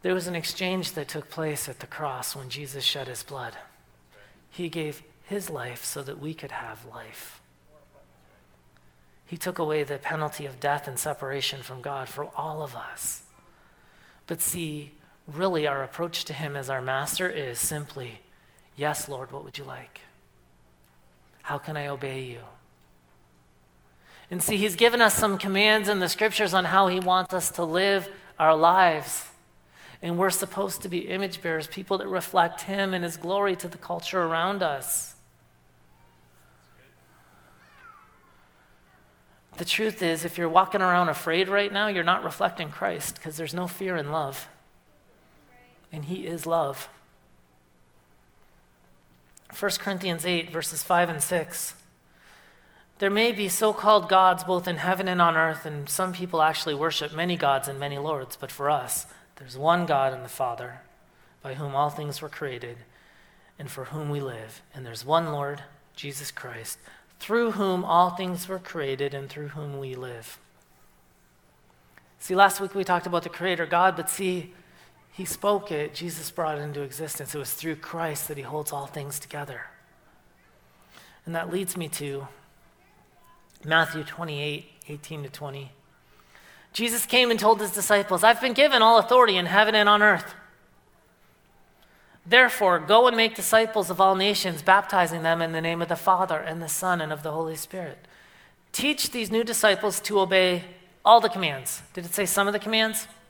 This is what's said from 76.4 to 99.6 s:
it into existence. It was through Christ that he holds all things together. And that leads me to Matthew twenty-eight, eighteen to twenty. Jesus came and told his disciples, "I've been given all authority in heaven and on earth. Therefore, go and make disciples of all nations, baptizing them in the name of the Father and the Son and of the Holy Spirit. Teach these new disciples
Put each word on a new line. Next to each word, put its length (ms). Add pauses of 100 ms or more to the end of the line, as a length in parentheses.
it 40
into 200
existence. 540
It 40
was 140
through 240
Christ 500
that 100
he 60
holds 280
all 160
things 320
together. 480 (1600)
And 100
that 160
leads 240
me 140
to 380 (1400)
Matthew 380
twenty-eight, 840
eighteen 340
to 60
twenty. 420 (1000)
Jesus 320
came 260
and 80
told 220
his 100
disciples, 520
"I've 180
been 100
given 300
all 160
authority 400
in 80
heaven 280
and 140
on 140
earth. 340 (1900)
Therefore, 540
go 280
and 80
make 200
disciples 540
of 120
all 140
nations, 460
baptizing 640
them 180
in 100
the 100
name 200
of 60
the 80
Father 440
and 220
the 60
Son 320
and 140
of 100
the 80
Holy 240
Spirit. 500 (640)
Teach 400
these 200
new 120
disciples 580